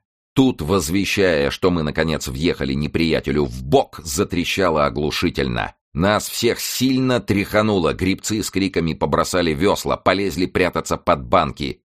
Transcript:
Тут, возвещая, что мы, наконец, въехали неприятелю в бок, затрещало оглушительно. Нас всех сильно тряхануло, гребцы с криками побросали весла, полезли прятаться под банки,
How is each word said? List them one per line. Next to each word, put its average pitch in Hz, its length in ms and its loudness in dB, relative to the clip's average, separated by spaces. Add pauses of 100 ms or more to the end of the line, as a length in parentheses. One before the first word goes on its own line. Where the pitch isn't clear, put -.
(340)
Тут, 131 280 2
возвещая, 85 920 0
что - 180 0
мы, 85 140 0
наконец, 76 440 -2
въехали 69 460 -2
неприятелю 73 720 0
в 64 180 -6
бок, 87 400 0
затрещало 85 840 0
оглушительно. 69 880 -2 (220)
Нас 98 320 2
всех - 300 0
сильно 127 600 0
тряхануло, 101 720 2
гребцы 92 520 -2
с - 80 -8
криками 87 420 0
побросали 80 600 0
весла, 76 400 0
полезли 92 500 0
прятаться 87 500 0
под 78 300 0
банки, 69 600 0